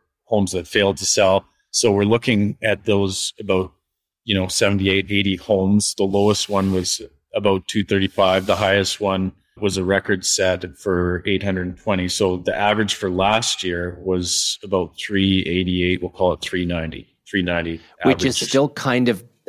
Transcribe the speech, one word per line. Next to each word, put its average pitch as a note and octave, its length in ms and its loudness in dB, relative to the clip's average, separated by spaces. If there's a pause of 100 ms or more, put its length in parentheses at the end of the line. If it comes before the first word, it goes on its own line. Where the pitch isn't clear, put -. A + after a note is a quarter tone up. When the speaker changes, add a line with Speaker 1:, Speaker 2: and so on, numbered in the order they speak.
(220)
Speaker 1:
homes G2+ 300 0
that F2+ 140 -4
failed G2+ 300 2
to G2+ 80 -8
sell. F#2+ 400 2 (240)
So - 220 2
we're G2+ 140 4
looking G#2 580 2
at G#2 220 -2
those G2+ 540 0
about, F#2+ 320 0 (520)
you A2 100 -2
know, F#2+ 140 0
seventy-eight, G2 640 0
eighty G2 240 0
homes. G2+ 600 2
The G2+ 100 0
lowest G2+ 440 2
one G2 220 0
was F#2 300 -2 (340)
about G2+ 320 0
two G#2+ 160 -2
thirty-five. F#2+ 640 2
The G#2 80 4
highest G2 440 2
one F#2+ 340 -2 (280)
was F#2+ 160 -2
a F#2 80 -2
record F#2+ 400 0
set F#2 520 -2
for F2+ 480 -2
eight G2 160 0
hundred F#2 360 -4
twenty. F#2 320 -2
So F#2 280 0
the F2+ 160 -4
average G#2 420 0
for G2 140 -4
last G2+ 540 0
year F2 400 -6
was F#2 600 -2
about F2+ 340 -2
three G2 460 0
eighty-eight. F2+ 580 -2
We'll F2+ 100 -8
call F#2 220 0
it - 80 -8
three F2+ 240 -4
ninety, E2 420 -6 (220)
three G2+ 120 -2
ninety E2+ 380 -4 (240)
Speaker 2:
Which B2+ 220 2
is B2+ 100 0
Speaker 1:
average. - 140 -6
Speaker 2:
still C#3 200 2
kind B2+ 380 -2
of G#2 160 -2 (260)